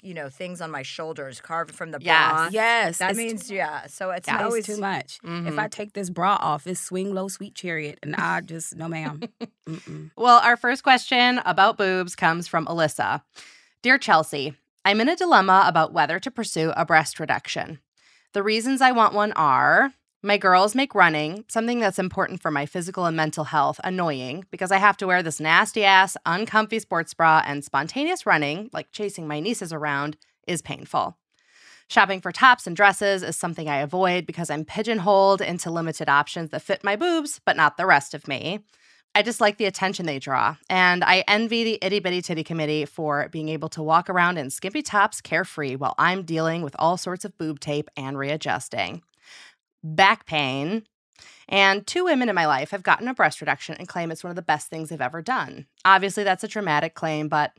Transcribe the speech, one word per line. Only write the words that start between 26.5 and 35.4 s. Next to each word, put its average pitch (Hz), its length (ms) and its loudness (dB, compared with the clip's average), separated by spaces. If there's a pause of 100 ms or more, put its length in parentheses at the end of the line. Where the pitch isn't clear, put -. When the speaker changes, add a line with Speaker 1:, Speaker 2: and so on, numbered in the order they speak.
Speaker 2:
sports 165 340 -6
bra, 160 320 4
and 143 180 -6
spontaneous 277 600 -4
running, 170 460 0
like 156 220 -10
chasing 196 340 -8
my 151 140 -6
nieces 185 320 -6
around, 147 420 -4 (320)
is 170 140 -4
painful. - 560 -6 (720)
Shopping 190 320 2
for 180 100 -8
tops 247 340 6
and 175 100 -6
dresses 196 460 4
is 170 160 -6
something 165 300 -6
I 147 120 -2
avoid 180 460 0
because 170 240 -8
I'm 151 140 -6
pigeonholed 196 800 2